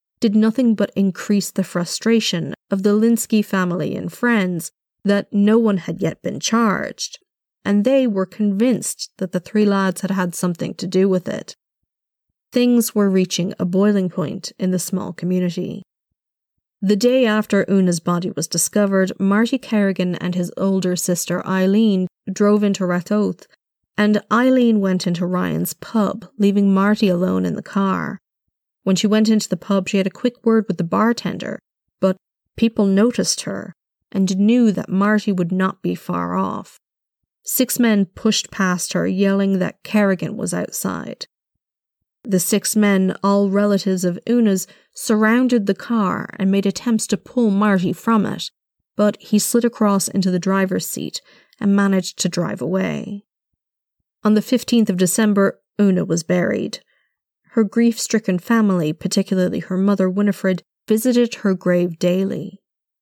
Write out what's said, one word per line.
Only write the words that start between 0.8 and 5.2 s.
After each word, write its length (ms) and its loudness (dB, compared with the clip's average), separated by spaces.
increase 560 0
the 140 -2
frustration 880 -2
of 120 0
the 80 2
Linsky 520 2
family 500 -2
and 200 -8
friends 580 -2
that 300 0